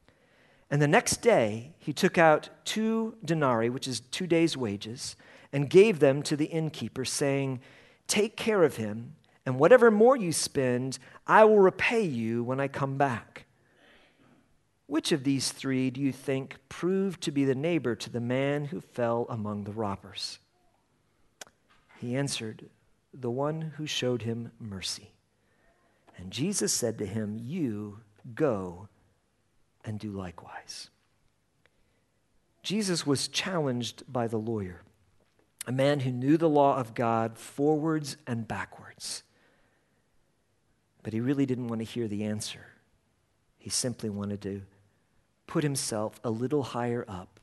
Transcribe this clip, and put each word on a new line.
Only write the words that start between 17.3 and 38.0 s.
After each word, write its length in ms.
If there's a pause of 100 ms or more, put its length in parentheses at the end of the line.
be 140
the 100
neighbor 400
to 160
the 100
man 440
who 160
fell 480
among 340
the 100
robbers?" 680 (1600)
He 180
answered, 520 (460)
"The 160
one 300 (160)
who 100
showed 360
him 360
mercy." 540 (1040)
And 160
Jesus 400
said 260
to 80
him, 320
"You 640 (340)
go 540 (960)
and 160
do 100
likewise." 800 (1700)
Jesus 420
was 220
challenged 760 (100)
by 140
the 120
lawyer, 440 (840)
a 40
man 280
who 100
knew 260
the 120
law 280
of 180
God 440
forwards 760 (100)